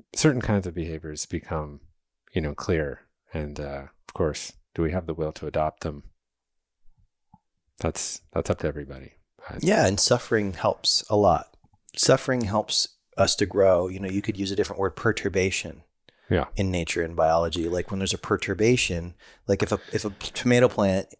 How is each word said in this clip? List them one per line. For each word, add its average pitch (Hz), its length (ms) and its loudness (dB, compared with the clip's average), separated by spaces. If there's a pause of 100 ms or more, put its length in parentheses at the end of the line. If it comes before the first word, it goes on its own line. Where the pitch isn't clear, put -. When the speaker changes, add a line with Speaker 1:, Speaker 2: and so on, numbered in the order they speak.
(140)
Speaker 1:
certain 131 280 2
kinds 101 240 0
of 85 80 -8
behaviors 80 500 -8
become, 76 560 -8 (540)
you 87 80 0
know, 73 120 -4
clear. 76 460 -2 (320)
And, 73 260 -6
uh, 69 260 -10 (220)
of - 80 -18
course, - 380 -2 (220)
do 85 80 -2
we 78 100 0
have 87 140 -4
the 82 80 -6
will 78 180 -4
to - 140 -12
adopt 76 360 -2
them? 73 200 -8 (1800)
That's, - 420 -4 (120)
that's 80 180 0
up 90 80 -2
to - 100 -2
everybody. 69 440 -10 (380)
But 135 140 -6
Speaker 2:
Yeah, 165 220 4
and 98 120 2
suffering 110 540 2
helps - 560 0
a 107 80 2
lot. 90 400 4 (400)
Suffering 131 460 2
helps 107 460 0 (280)
us 95 200 4
to 104 100 0
grow. 92 420 4
You 92 120 -8
know, 98 80 -4
you 98 120 -2
could 101 160 -4
use 98 140 -2
a 98 60 -4
different 98 240 0
word, 95 160 -2
perturbation. 95 840 -2 (480)
Speaker 1:
Yeah. 85 160 4 (100)
Speaker 2:
In 98 140 0
nature 87 320 0
and 82 120 -6
biology, 82 540 2
like, 87 220 -2
when 98 100 -4
there's 95 140 -2
a 95 40 -6
perturbation, 92 960 0 (320)
like, 101 160 2
if 107 100 0
a, 104 60 2 (140)
if 110 140 -2
a 104 40 -4
p-, - 220 -12
tomato 123 360 4
plant, 98 520 0